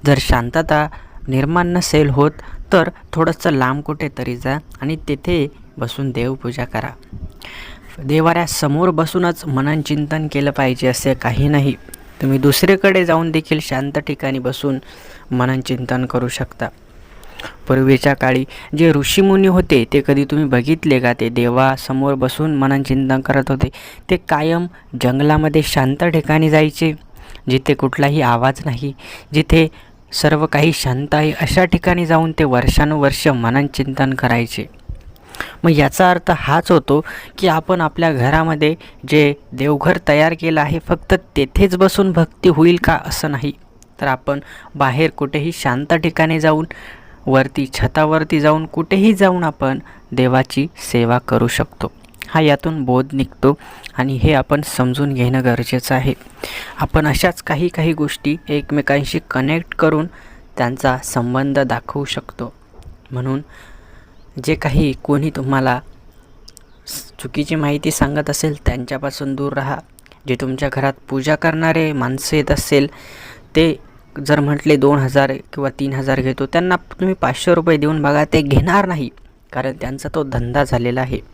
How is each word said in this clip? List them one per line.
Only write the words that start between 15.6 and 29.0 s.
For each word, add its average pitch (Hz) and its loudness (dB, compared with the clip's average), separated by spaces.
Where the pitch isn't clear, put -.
चिंतन 127 -4
करू 123 -2
शकता. 120 -8
पूर्वीच्या 135 4
काळी 131 0
जे 165 6
ऋषीमुनी 190 4
होते, 175 4
ते 143 4
कधी 143 2
तुम्ही 147 0
बघितले 135 2
का? 123 2
ते 117 -2
देवासमोर 131 0
बसून 139 -2
मनन 139 2
चिंतन 131 0
करत 135 0
होते. 135 0
ते 180 2
कायम 165 0
जंगलामध्ये 147 2
शांत 139 0
ठिकाणी 160 2
जायचे, 156 2
जिथे 131 2
कुठलाही 143 0
आवाज 123 2
नाही, 135 -4